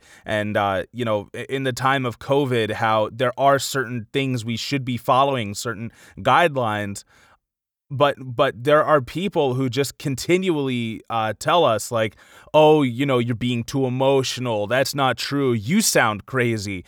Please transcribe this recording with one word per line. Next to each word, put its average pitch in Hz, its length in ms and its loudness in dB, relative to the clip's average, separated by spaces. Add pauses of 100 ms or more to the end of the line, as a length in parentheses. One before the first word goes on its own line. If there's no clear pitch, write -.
(260)
and, 104 320 -2
uh, 98 260 0 (100)
you 117 120 -6
know, 104 300 -2
i-, 117 120 -10
in 135 160 -6
the 131 100 -2
time 131 340 0
of 113 100 -8
covid, 127 540 0
how 110 420 0
there 123 240 -2
are 139 220 4
certain 120 540 -6
things 131 300 -2
we 117 140 -4
should 139 260 -4
be 123 140 -4
following, 127 560 0
certain 113 380 -8 (260)
guidelines, 117 840 0 (840)
but, 143 300 2
but 123 460 -4
there 147 180 4
are 143 160 4
people 151 540 -2
who 131 160 -2
just 131 280 -4
continually, 139 1120 -2
uh, 110 300 -2
tell 165 240 2
us, 113 260 2
like, 113 280 -2 (360)
"Oh, 156 280 8
you 127 240 0
know, 135 120 2
you're 123 160 0
being 120 300 -2
too 135 220 -2
emotional. 127 840 0
That's 131 260 0
not 131 240 0
true. 139 360 0
You 120 260 0
sound 117 460 2
crazy. 110 640 -2